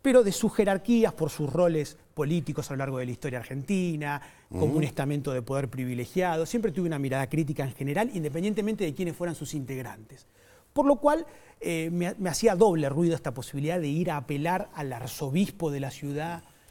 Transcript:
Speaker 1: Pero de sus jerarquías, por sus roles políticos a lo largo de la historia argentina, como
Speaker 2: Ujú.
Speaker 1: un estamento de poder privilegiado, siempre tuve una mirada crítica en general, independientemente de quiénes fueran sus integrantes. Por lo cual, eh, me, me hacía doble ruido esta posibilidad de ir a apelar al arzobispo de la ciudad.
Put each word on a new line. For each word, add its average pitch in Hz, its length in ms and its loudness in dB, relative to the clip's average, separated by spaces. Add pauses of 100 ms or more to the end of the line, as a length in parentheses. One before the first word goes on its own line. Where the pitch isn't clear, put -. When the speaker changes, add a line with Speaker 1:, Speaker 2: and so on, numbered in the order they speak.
Speaker 1:
Pero 254 220 8
de 196 80 2
sus - 220 0
jerarquías, 208 600 4
por 160 180 -2
sus 143 200 -4
roles 160 460 2 (160)
políticos 151 560 -2
a 139 60 -4
lo - 20 -4
largo 135 220 -4
de 123 80 -4
la 123 40 -6
historia 123 280 -6
argentina, 147 840 -2 (280)
como 120 160 0
Speaker 2:
Ujú. 147 120 2
Speaker 1:
un 151 60 4
estamento 143 480 -2
de 127 100 -2
poder 135 260 -2
privilegiado, 131 760 -2
siempre 220 260 0
tuve 175 140 -2
una 156 140 -2
mirada 135 280 0
crítica 151 360 -2
en 131 100 -4
general, 160 400 -2
independientemente 202 680 -2
de 151 100 -2
quiénes 175 220 -4
fueran 175 200 -4
sus 156 200 -8
integrantes. 123 720 -10 (460)
Por 277 120 4
lo 285 120 8
cual, 302 280 4 (340)
eh, 165 320 -2
me, 175 280 -2
me 180 100 0
hacía 202 260 4
doble 170 320 6
ruido 165 280 4
esta 127 180 -4
posibilidad 143 460 -4
de 151 80 -2
ir 165 240 0
a 151 60 -2
apelar 151 580 -2
al 139 180 -6
arzobispo 147 800 -2
de 143 80 -4
la 135 100 -4
ciudad. 151 540 -6 (280)